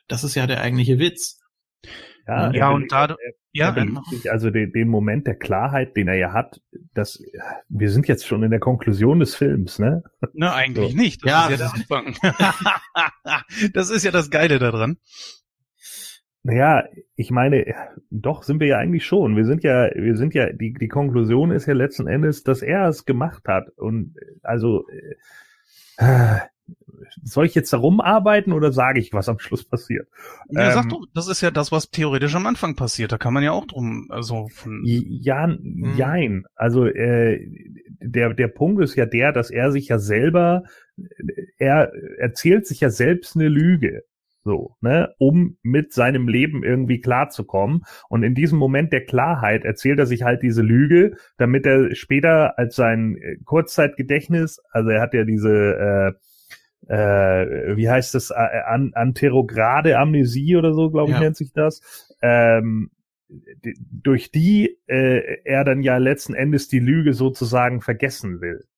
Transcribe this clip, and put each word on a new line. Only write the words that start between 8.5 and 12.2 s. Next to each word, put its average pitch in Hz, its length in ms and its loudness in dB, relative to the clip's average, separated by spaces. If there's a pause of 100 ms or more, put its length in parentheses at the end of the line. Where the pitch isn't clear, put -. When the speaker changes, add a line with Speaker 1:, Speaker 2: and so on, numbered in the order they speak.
Speaker 2:
der 113 80 2
Konklusion 120 600 2
des - 160 0
Films, 139 440 -2
ne? 147 240 0 (300)
Speaker 3:
Ne, 165 180 -2
eigentlich 127 400 -2
Speaker 2:
So. 131 60 -4
Speaker 3:
nicht. 220 260 0
Das 135 80 0
Speaker 1:
Ja. 165 160 4
Speaker 3:
ist 147 40 0
ja 139 60 -2 (100)
der 117 60 -6
Anfang. 123 480 -6